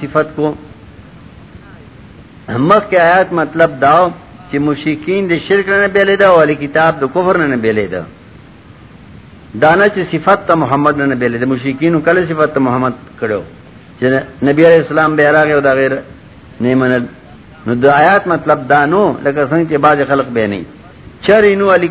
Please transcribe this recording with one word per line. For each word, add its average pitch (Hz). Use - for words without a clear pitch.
صفت 156
کو. 151
مخکې 185
آیات 180
مطلب 165
دا 143
چې 143
مشرکین 151
د 170
شرک 196
نه 196
بیلې 196
ده 202
او 180
اهل 151
کتاب 147
د 139
کفر 180
نه 139
بیلې 107
ده. 87
دا 151
نه 202
چې 190
صفت 190
ته 170
محمد 147
نه 139
بیلې 120
ده. 127
مشرکینو 135
کله 170
صفت 156
ته 139
محمد 127
کړو؟ 107
چې 123
نبی 156
علیہ 165
السلام 156
بیا 147
راغی 151
او 143
دا 139
غیر 135
نه 123
منل. 127
نو 117
د 123
آیات 196
مطلب 156
دا 147
نو، 202
لکه 143
څنګه 165
چې 151
بعض 147
خلق 135
به 110
نه. 98
چرې 208
نو 196
اهل 180